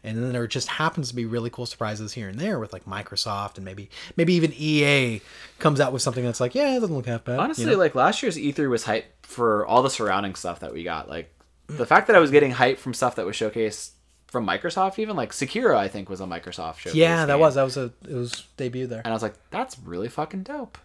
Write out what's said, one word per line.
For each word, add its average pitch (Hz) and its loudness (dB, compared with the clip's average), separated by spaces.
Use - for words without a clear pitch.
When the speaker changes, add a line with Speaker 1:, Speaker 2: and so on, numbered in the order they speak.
Speaker 1:
And 110 -8
then 127 -4
there 120 -2
just 123 -4
happens 156 -2
to 120 -12
be 123 -4
really 117 -4
cool 123 -10
surprises 107 -6
here 104 -10
and 101 -10
there 190 -2
with, 107 -8
like, 113 -14
Microsoft 101 -6
and 98 -12
maybe, 98 -14
maybe 170 4
even 165 4
E 151 2
A 131 2
comes 147 4
out 135 4
with 131 -4
something 123 -2
that's 120 -2
like, 123 0
"Yeah, 269 2
it - 2
doesn't 190 -2
look 131 -4
half 117 -6
bad," 123 -4
you 143 0
Speaker 2:
Honestly, 233 -2
Speaker 1:
know? 262 4
Speaker 2:
like, 165 4
last 147 2
year's 175 -2
E 143 -2
three 147 0
was 120 0
hype 110 -2
for 110 2
all 120 6
the 135 2
surrounding 101 0
stuff 85 -8
that 76 -10
we 80 -8
got. 82 -6
Like, 80 -10
the 123 -2
fact 190 6
that 220 6
I 185 12
was 151 6
getting 143 8
hype 127 4
from 127 -8
stuff 123 0
that 110 -2
was - -6
showcased 110 -4
from 120 -4
Microsoft, 185 -2
even, 214 -4
like, 127 -4
Sekiro, 196 0
I 101 2
think, 98 -10
was 95 -10
a 98 -8
Microsoft 85 -10
showcase 87 -8
Speaker 1:
Yeah, 165 4
that 143 2
Speaker 2:
game. 139 4
Speaker 1:
was, 151 6
that 135 4
was 131 -2
a, 123 -6
it - -10
was 123 -8
debuted 127 -6
there. 117 -8
Speaker 2:
And 113 -10
I 113 -2
was 110 -4
like, 107 -4
"That's 247 -8
really 87 -8
fucking 190 -8
dope." 277 -12